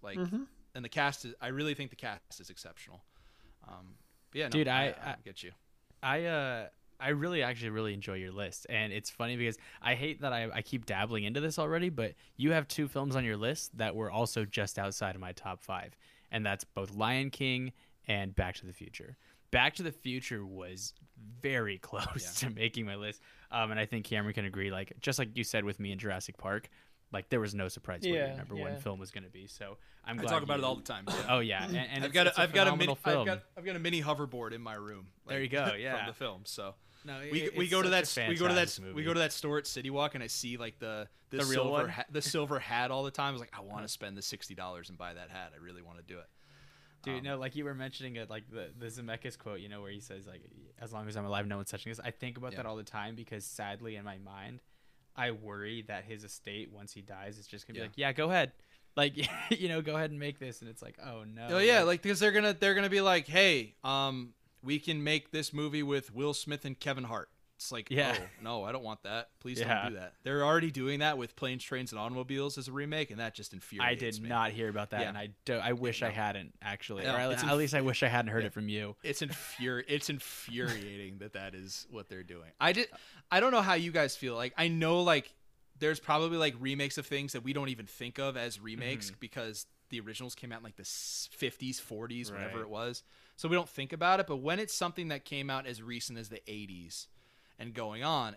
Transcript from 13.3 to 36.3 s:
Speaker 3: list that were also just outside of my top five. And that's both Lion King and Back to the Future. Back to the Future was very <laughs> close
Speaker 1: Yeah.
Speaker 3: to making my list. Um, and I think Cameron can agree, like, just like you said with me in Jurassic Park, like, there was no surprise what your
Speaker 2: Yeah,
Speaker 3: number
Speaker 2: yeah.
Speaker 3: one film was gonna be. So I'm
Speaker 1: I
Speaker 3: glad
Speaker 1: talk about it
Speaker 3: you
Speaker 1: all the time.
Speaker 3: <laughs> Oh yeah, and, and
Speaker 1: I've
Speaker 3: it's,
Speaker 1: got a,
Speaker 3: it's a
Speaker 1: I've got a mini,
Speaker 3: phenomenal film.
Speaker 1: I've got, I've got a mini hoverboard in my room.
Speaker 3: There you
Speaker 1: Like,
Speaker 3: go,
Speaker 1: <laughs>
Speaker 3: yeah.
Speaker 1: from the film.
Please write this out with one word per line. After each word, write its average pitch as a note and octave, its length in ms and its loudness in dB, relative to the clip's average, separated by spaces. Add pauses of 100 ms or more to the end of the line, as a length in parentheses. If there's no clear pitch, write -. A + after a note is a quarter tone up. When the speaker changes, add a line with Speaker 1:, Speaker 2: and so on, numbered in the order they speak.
Speaker 3:
list A#2+ 400 -2
that A2 180 0
were G#2+ 160 -2
also A2+ 340 2
just G#2 340 -2
outside G2 360 -2
of F#2+ 60 -10
my F#2 120 -6
top F#2 280 -8
five. G2 340 -8 (360)
And A2 140 2
that's G2 180 2
both G2 320 -4
Lion B2+ 340 2
King B2+ 440 0 (340)
and G2 280 0
Back F2+ 200 0
to - 100 -14
the F2+ 80 -10
Future. - 440 -14 (340)
Back B2+ 240 6
to F#3+ 80 -4
the D#3+ 80 -2
Future B2 540 -4
was F#2+ 480 -10 (480)
very A#2 360 0
<laughs> - 40 -14
close - 240 -4 (360)
Speaker 1:
Yeah. B2+ 80 0
Speaker 3:
to G#2+ 60 -4
making A2+ 300 2
my G2+ 100 -4
list. G#2 260 -8 (300)
Um, A2+ 200 2
and G#2+ 80 0
I A2 60 4
think G#2+ 200 -2
Cameron G#2 280 0
can G2+ 120 0
agree, G2 260 -2
like, F#2+ 300 -6
just C3 180 0
like A#2+ 180 0
you A#2+ 80 2
said G#2+ 200 2
with G2+ 140 -2
me G2+ 120 -2
in F#2+ 80 -4
Jurassic G2 380 -4
Park, G2+ 320 -4 (420)
like, F#2+ 180 -4
there B2+ 100 4
was G#2 140 0
no G2 140 0
surprise F2+ 340 -6
what F#3 80 0
your D#3+ 160 2
Speaker 2:
Yeah, C3+ 120 -4
Speaker 3:
number - 180 -8
Speaker 2:
yeah. - 80 -4
Speaker 3:
one C#3+ 140 -4
film G2+ 200 -4
was F#2+ 140 -10
gonna F#2+ 180 -12
be. F#2+ 160 -16
So G2+ 320 -12 (260)
I'm A#2 140 -6
Speaker 1:
I A2 60 -4
Speaker 3:
glad - 80 2
Speaker 1:
talk E3 100 4
about C#3+ 160 2
it C#3 40 2
Speaker 3:
you C3 60 4
Speaker 1:
all C3 80 2
the - 60 -8
time. G#2+ 240 -6 (120)
Speaker 3:
<laughs> - 120 0
Oh B2+ 120 8
yeah, G2 220 2
and, F2+ 140 0
and C3+ 200 -2
Speaker 1:
I've C3+ 80 0
Speaker 3:
it's, C#3 80 -2
Speaker 1:
got F3+ 120 10
a, F3+ 60 8
Speaker 3:
it's F#3 80 2
a - 20 10
Speaker 1:
I've E3+ 120 4
got G3 140 10
a F#3+ 80 8
mini, E3 200 4
Speaker 3:
phenomenal - 0 -
film. - 240 4
Speaker 1:
I've A2+ 80 4
got, F#2+ 160 0 (140)
I've F3 80 -8
got F#3 100 -2
a E3+ 40 -2
mini E3+ 220 2
hoverboard C3+ 520 0
in A#2 80 -8
my A2+ 120 -8
room. G#2 340 -10 (200)
Speaker 3:
There C3+ 100 0
you C3+ 60 2
Speaker 1:
Like, B2 80 0 (180)
Speaker 3:
go, G#2 40 2
Speaker 1:
<laughs> G#2 60 -4
Speaker 3:
yeah. B2+ 180 -2
Speaker 1:
from G#2 100 -2
the F#2+ 80 -6
film. G#2 300 -6